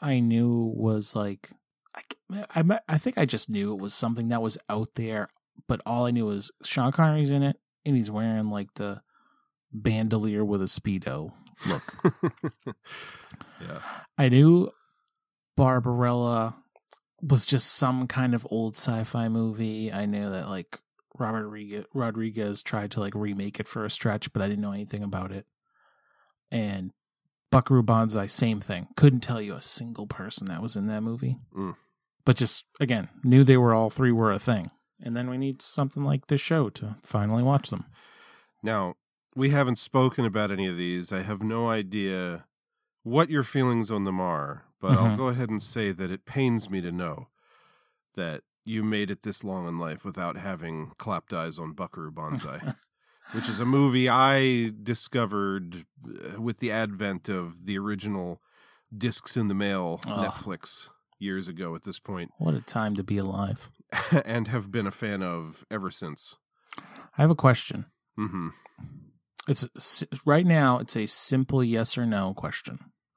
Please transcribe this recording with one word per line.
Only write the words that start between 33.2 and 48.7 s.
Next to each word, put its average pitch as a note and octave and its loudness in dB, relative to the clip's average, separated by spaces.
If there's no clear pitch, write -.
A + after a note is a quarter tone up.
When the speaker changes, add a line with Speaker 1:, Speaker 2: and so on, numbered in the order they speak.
Speaker 1:
knew C3 10
they C3 10
were A#2+ 8
all A2 4
three B2+ 2
were A2+ 4
a G2+ 0
thing. G2 -2
And A#2+ -6
then B2 -4
we B2+ -6
need C3+ -4
something C#3+ -4
like C#3 0
this C#3 2
show D3+ 2
to G#2+ -10
finally A2 0
watch C3+ 2
them. - -8
Speaker 2:
Now, G#2 -2
we C3+ 2
haven't C3+ 4
spoken B2+ 2
about G#2 0
any F#2+ -2
of F2 -4
these. F2+ -4
I F#2+ -2
have G2+ -6
no A2+ -2
idea F#2+ -4
what D3+ 2
your D3 2
feelings A#2+ 0
on G#2 -2
them F#2 -2
are, D#2+ -4
but G2 4
I'll A2+ 6
Speaker 1:
Mm-hmm. G#2+ 2
Speaker 2:
go C3 0
ahead B2 -2
and G#2+ -2
say G#2 -2
that F2+ -4
it F#2+ -8
pains B2 0
me F#2+ -2
to E2+ -4
know F2 -6
that E2 -6
you A2 -4